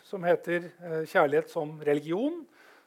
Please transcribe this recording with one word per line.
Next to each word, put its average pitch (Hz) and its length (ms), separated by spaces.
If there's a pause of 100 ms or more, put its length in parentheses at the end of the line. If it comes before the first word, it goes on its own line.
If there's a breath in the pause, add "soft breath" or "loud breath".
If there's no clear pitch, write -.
som 196 180
heter, 170 480 (120)
eh, 160 220
Kjærlighet 156 460
som 151 300
religion, 170 640 (400 soft breath)